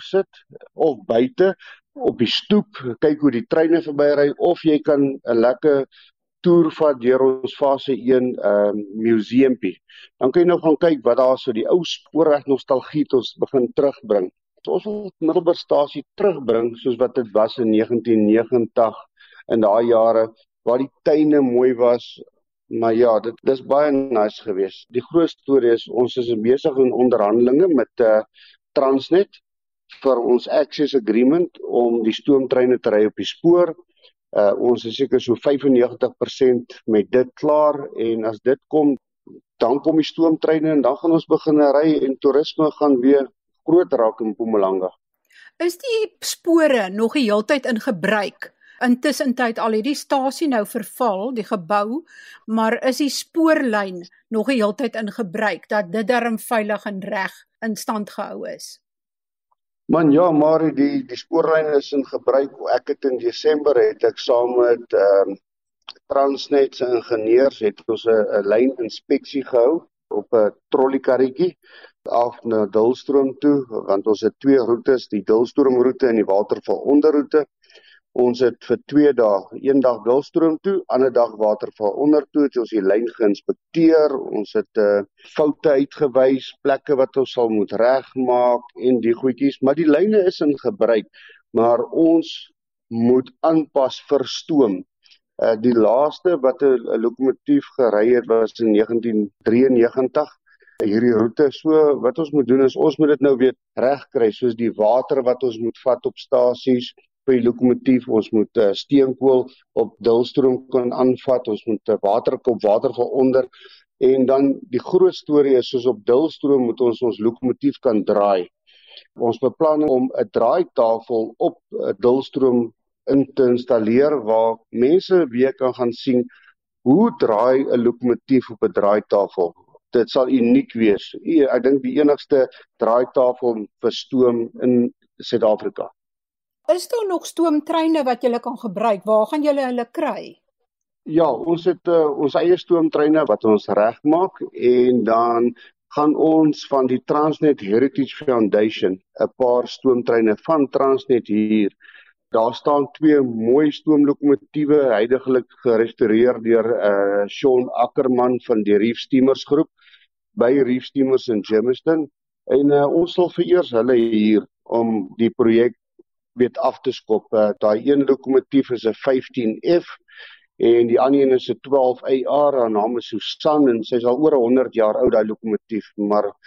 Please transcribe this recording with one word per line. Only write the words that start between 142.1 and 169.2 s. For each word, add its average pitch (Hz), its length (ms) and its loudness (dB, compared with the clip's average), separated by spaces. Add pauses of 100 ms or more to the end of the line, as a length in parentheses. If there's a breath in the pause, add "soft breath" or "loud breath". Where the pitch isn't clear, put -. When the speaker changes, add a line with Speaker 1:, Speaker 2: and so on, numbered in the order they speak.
Speaker 1:
ons 143 160 -2
eie 170 220 2
stoomtreine 156 680 0
wat 110 180 -2
ons 107 240 2
regmaak, 120 760 0 (100)
en 123 520 2
dan 117 440 0 (480 soft breath)
gaan 147 200 0
ons 160 520 2
van 131 240 0
die 123 140 -2
Transnet 147 580 0
Heritage 120 600 -2
Foundation 107 760 0 (220)
'n - 160 -2
paar 123 300 0
stoomtreine 120 760 0
van 151 240 0
Transnet 135 600 0
hier. 107 440 0 (640 soft breath)
Daar 117 180 0
staan 143 380 -2
twee 151 300 2
mooi 123 500 0
stoomlokomotiewe, 143 1200 0
heidaglik 123 560 0 (160)
gerestoreer 117 800 2
deur, 113 360 2
eh, 101 480 0
Sean 127 420 0
Ackerman 127 720 -2
van 110 220 -2
die 104 140 2
Reef 117 200 0
Steamers 131 460 0
groep 151 260 -2 (640 soft breath)
by 117 180 2
Reef 127 320 0
Steamers 131 440 -2
in 107 180 -2
Germiston. 131 640 -2 (320)
En, 143 280 0
eh, 143 220 2
ons 175 200 0
sal 175 160 0
vereers 175 420 -2
hulle 120 240 2
hier 107 520 2 (160)
om 113 520 -4
die 113 140 0
projek 117 440 2 (640)
weet 120 200 -2
af 131 240 -4
te 131 100 -6
skop. - 420 -4
Eh, 107 240 2
daai 110 340 0
een 143 140 2
lokomotief 131 640 0
is 113 140 -6
'n 110 80 -2
vyftien 123 640 -4 (220)